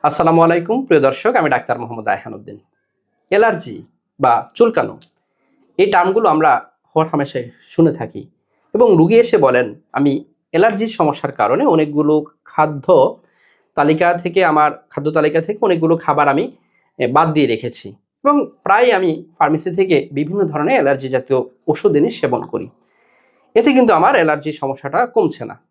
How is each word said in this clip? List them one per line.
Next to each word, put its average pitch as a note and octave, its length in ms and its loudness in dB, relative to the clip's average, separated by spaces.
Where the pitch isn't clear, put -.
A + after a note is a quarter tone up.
আসসালামু E3 380 2
আলাইকুম E3+ 440 0
প্রিয় D#3 160 4
দর্শক, C3+ 340 0
আমি E3 140 0
ডাক্তার A#2+ 300 -2
মোহাম্মদ A2+ 280 -10
আয়হান G#2 260 -6
উদ্দিন। G#2 260 -18
অ্যালার্জি F#3 540 -2
বা B2 360 0
চুলকানো, A3 420 0
এই G3 140 2
টার্মগুলো F#3+ 380 2
আমরা D#3 400 0
হরহামেশাই C#3+ 540 -4
শুনে E3 240 2
থাকি - 340 -12
এবং G#3+ 240 4
রুগী E3+ 180 4
এসে A#3 220 2
বলেন, B2+ 380 2
"আমি C#3 300 -2
অ্যালার্জির G#3 380 0
সমস্যার D3 440 -4
কারণে C3+ 340 0
অনেকগুলো D3+ 600 0
খাদ্য C#3+ 720 0
তালিকা D#3 380 2
থেকে, F3 320 -2
আমার D3+ 260 2
খাদ্য D3 220 -6
তালিকা D#3 300 0
থেকে G#3 200 -8
অনেকগুলো E3 360 0
খাবার D3 300 0
আমি, D#3 240 -2
এ, B2+ 100 -2
বাদ D3+ 260 0
দিয়ে D3 140 2
রেখেছি A2 420 -6
এবং C#4+ 220 0
প্রায় A#3 280 2
আমি F#3 340 -2
ফার্মেসি D#3+ 360 0
থেকে F3+ 360 0
বিভিন্ন D3+ 320 -4
ধরনের D#3 300 -2
অ্যালার্জি C#3 360 0
জাতীয় C3 300 -2
ওষুধ D#3+ 280 0
এনে D#3 160 2
সেবন B2+ 340 -4
করি, A#2 240 -10
এতে A#3 180 4
কিন্তু B3 200 4
আমার F3+ 200 2
অ্যালার্জির D3+ 400 0
সমস্যাটা C#3+ 520 -4
কমছে G#3+ 400 -4
না।" - 260 -18